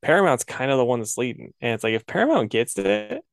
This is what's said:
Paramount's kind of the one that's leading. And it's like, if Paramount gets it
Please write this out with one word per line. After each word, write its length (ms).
Paramount's 420
kind 260
of 60
the 80
one 160
that's 160
leading. 460
And 100
it's 120
like, 100
if 120
Paramount 440
gets 280
it 440